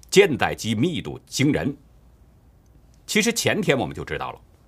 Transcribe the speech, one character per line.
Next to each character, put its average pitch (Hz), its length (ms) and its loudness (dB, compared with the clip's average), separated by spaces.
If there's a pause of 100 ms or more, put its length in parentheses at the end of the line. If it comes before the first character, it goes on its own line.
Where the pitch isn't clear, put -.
(100)
：“舰 185 260 6
载 85 180 0
机 110 200 -4
密 127 260 -2
度 69 240 -10
惊 - 260 0
人。” 143 240 -2 (1300)
其 - 160 0
实 226 100 2
前 202 300 0
天 123 160 2
我 90 80 -2
们 69 100 -10
就 - 80 -8
知 - 140 -8
道 123 140 -6
了， - 80 -18 (280)